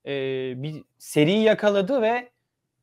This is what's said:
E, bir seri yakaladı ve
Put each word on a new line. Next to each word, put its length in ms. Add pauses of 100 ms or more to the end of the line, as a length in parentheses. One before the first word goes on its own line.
E, 60 (520)
bir 200 (140)
seri 340
yakaladı 680
ve 300 (520)